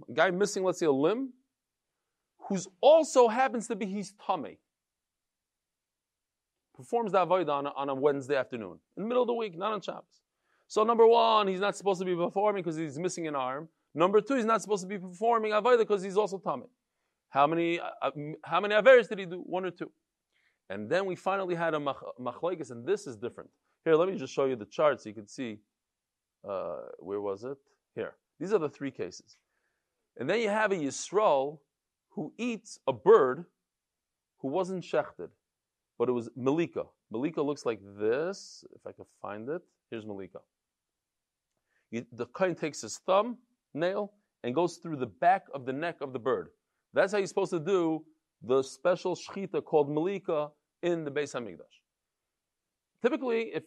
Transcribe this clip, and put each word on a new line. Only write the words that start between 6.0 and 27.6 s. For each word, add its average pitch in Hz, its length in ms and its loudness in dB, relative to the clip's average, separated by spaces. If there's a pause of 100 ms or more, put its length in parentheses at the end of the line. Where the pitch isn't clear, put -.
Performs 226 380 -2
the 185 140 6
Avodah 170 240 2
on 143 160 0
a, 143 80 -6
on 139 160 -4
a 135 40 0
Wednesday 139 420 2
afternoon, 113 420 -6 (180)
in 175 60 -8
the 208 60 -6
middle 247 140 2
of 233 40 2
the 233 80 -2
week, 214 240 -6
not 208 160 -4
on 196 80 -8
Shabbos. - 400 -14 (460)
So 214 160 4
number 226 220 8
one, 226 420 6
he's 185 120 -2
not 202 160 0
supposed 180 240 0
to 190 60 -2
be 180 100 0
performing 196 480 0
'cause 165 120 -2
he's 151 220 -6
missing 170 280 -4
an 151 80 -6
arm. 135 340 -4 (260)
Number 196 280 6
two, 269 140 0
he's 226 100 0
not 220 160 2
supposed 196 200 -4
to 185 60 -12
be 202 100 -6
performing 214 540 -2
Avodah 220 340 4
'cause 202 160 0
he's 190 140 -2
also 196 220 2
Tamei. 147 320 -6 (580)
How 139 180 4
many, 170 340 0
uh, - 80 -8 (140)
uh, 135 120 0
m-, 147 300 -10
how 165 160 -2
many 208 140 -2
Averos 226 340 8
did 214 100 -8
he 196 60 -6
do? 180 140 -10
One 180 260 -6
or 180 60 -4
two. 170 200 -12 (800)
And 104 220 -8
then 185 160 0
we 180 100 -4
finally 190 380 -2
had 165 180 -2
a 156 80 -2
mach-, - 400 -6
machlokes, 139 500 -6
and 117 160 -14
this 202 200 -2
is 127 100 -10
different. 107 320 -10 (360)
Here, 165 100 4
let 160 120 6
me 190 120 -4
just 135 160 -8
show 143 100 2
you 131 100 0
the 104 120 -10
chart 147 340 2
so - 80 -14
you 104 60 -14
can 104 120 -16
see, 113 320 -10 (880)
uh, 87 340 -6 (180)
where 101 240 -6
was 101 220 -6
it? 139 120 -8 (380)